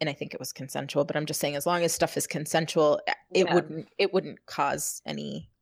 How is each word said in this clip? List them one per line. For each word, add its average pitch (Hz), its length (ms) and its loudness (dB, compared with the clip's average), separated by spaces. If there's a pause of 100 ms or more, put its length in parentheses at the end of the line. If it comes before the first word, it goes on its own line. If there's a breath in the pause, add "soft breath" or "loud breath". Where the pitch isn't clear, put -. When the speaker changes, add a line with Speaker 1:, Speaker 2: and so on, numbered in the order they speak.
Speaker 1:
and 156 100 -2
I 139 40 -4
think 143 200 -10
it - 60 -10
was 135 120 -10
consensual, 139 520 -2
but - 120 -2
I'm 151 100 -2
just - 140 -4
saying, 143 160 0
as 143 100 -2
long 175 180 2
as 160 100 2
stuff - 220 0
is 147 100 -2
consensual, 151 840 2
eh, - 60 2 (200)
it 185 100 6
Speaker 2:
Yeah. 175 60 0
Speaker 1:
wouldn't, 160 380 0 (100)
it 190 160 2
wouldn't 151 320 -4
cause - 600 -2
any 147 440 -8 (120)